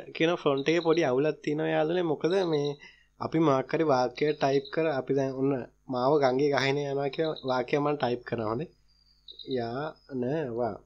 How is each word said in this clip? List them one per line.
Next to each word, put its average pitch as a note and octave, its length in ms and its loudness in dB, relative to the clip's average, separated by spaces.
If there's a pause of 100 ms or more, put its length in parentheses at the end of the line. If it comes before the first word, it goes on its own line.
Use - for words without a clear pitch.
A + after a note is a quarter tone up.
කියන D#3+ 260 0
ෆොන්ට් C#3 320 0
එකේ E3 160 2
පොඩි E3 200 4
අවුලක් C#3+ 360 0
තියෙනවා D#3 300 -2
යාළුවනේ. D#3+ 360 0
මොකද D#3+ 280 0 (100)
මේ D3 260 0 (520)
අපි B2 180 -2
මොකක් C3+ 320 4
හරි D#3 140 2
වාක්‍යයක් C#3 480 2
ටයිප් C#3 340 2
කර D#3+ 200 0
අපි C3+ 260 -2
දැන් C3+ 200 2
ඔන්න C3+ 180 2 (340)
මාව C3 320 2
ගඟේ C#3 340 2
ගහගෙන C3+ 280 2
යනවා C#3 300 -2
කියලා D#3+ 340 -4
වාක්‍යයක් B2+ 380 0
මම D3 120 0
ටයිප් B2 300 -2
කරනවා. A2+ 260 -4
හොඳේ. B2+ 200 -4 (760)
යා B2 380 -6 (260)
න B2+ 140 -4 (280)
වා. A2+ 240 -4 (100)